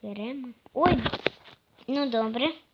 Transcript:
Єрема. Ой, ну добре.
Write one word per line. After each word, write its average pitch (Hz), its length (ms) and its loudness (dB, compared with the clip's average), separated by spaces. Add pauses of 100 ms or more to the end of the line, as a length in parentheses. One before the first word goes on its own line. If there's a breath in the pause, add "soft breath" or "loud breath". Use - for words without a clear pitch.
Єрема. 226 460 -8 (260)
Ой, 320 280 6 (840)
ну 277 240 0
добре. 233 440 0 (200)